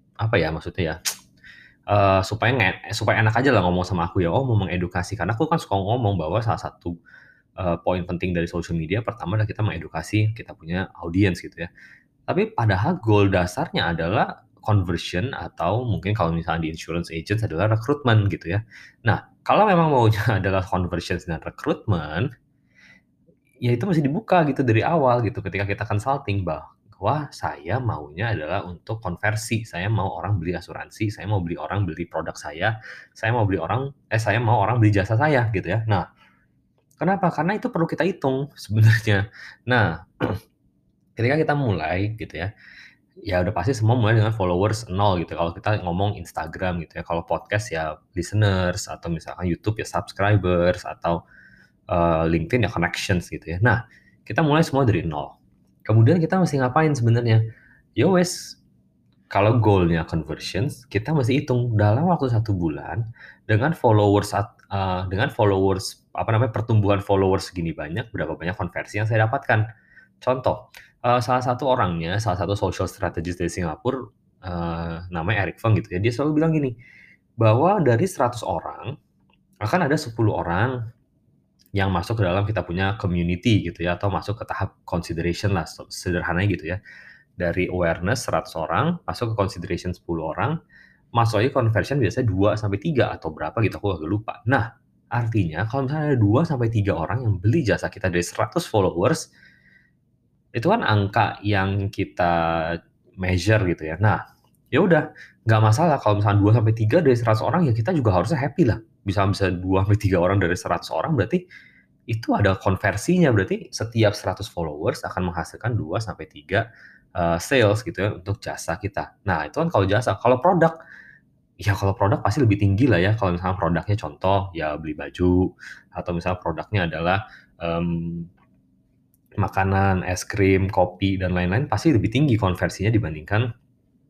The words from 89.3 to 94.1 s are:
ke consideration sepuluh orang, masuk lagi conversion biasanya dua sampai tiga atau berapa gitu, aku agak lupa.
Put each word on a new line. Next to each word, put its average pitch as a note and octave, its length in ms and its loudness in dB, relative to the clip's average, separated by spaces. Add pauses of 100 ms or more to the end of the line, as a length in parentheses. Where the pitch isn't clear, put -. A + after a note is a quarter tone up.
ke - 40 -4
consideration F2+ 560 -4
sepuluh D#2+ 400 -6
orang, B2 240 -2 (560)
masuk A2+ 320 2
lagi - 80 0
conversion A2+ 480 2
biasanya A#2+ 240 0
dua G2+ 320 2
sampai G2 240 -4
tiga D3 320 0
atau - 160 -10
berapa D#2 320 -6
gitu, - 160 0
aku G2+ 240 -2
agak D#2+ 80 -6
lupa. - 400 -6